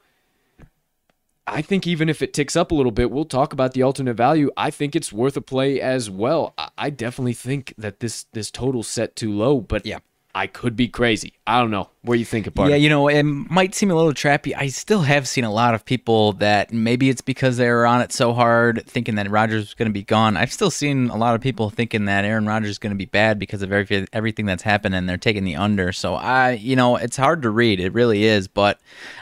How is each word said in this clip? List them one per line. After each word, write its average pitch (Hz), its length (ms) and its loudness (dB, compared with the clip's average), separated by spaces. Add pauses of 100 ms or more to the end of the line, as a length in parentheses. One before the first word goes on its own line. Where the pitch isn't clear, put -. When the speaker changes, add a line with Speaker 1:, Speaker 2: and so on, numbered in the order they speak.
(1500)
Speaker 1:
I 131 160 -4
think 190 240 -2
even 160 220 0
if 156 120 -2
it 135 140 -4
ticks 147 220 -2
up 170 160 0
a - 20 2
little 135 160 2
bit, 113 220 0
we'll 151 140 -4
talk 139 260 0
about 131 220 0
the 127 100 2
alternate 131 300 0
value. 139 420 2
I 127 160 -2
think 147 240 -4
it's 151 160 -6
worth 120 240 0
a 143 40 -6
play 131 400 -2
as 127 300 -2
well. 113 480 -2
I, 78 180 -10
I 127 140 -6
definitely 123 440 -4
think 131 440 -8
that 107 220 -10
this, 113 320 -8
this 107 180 -8
total's 123 380 -4
set - 260 -4
too 110 180 -4
low, 117 280 2
but 104 260 -6
Speaker 2:
Yeah. 80 140 -10 (340)
Speaker 1:
I 95 120 -2
could 117 300 -6
be 120 100 2
crazy. 113 460 0 (160)
I 117 100 4
don't 117 140 2
know. 98 160 -4 (140)
What 120 120 0
do 117 60 4
you 113 40 -2
think, 107 300 -4
partner? 143 220 4
Speaker 2:
Yeah, 147 40 4
you 147 80 6
know, 147 200 4
it 147 160 4
might 165 500 0
seem 202 160 0
a 175 40 2
little 160 180 4
trappy. 143 420 -2
I 139 140 -4
still 202 320 0
have 143 260 2
seen - 160 -2
a 113 80 -2
lot 117 240 2
of 113 100 -4
people 110 500 2
that 104 380 2
maybe 117 360 2
it's 127 140 -2
because 127 340 -2
they 120 120 2
were 120 180 4
on 123 160 4
it - 100 -8
so 120 220 0
hard, 117 520 2
thinking 120 300 -4
that 101 140 -2
Rodgers 110 340 0
was - 100 -18
gonna 113 160 -2
be 101 140 -6
gone. 110 320 2
I've 104 160 -4
still 196 180 -2
seen 139 380 -2
a 110 80 -6
lot 117 180 0
of 113 60 -2
people 113 300 -4
thinking 110 340 -4
that 101 200 0
Aaron 107 220 0
Rodgers 107 240 -2
is 98 80 -10
gonna 104 160 -6
be 95 120 -6
bad 107 340 2
because 98 220 -8
of 95 100 -6
every, 101 400 0
everything 110 340 -4
that's 92 160 -2
happened, 104 320 0
and 90 140 -2
they're 90 80 -4
taking 104 260 -2
the 87 140 -4
under. 95 360 0
So, 90 220 -4
I, 127 380 0
you 120 240 -2
know, 123 200 4
it's 117 200 -6
hard 147 260 2
to 117 80 0
read. 107 300 2
It 90 120 -2
really 110 320 2
is. 104 220 2
But, 101 320 0 (440)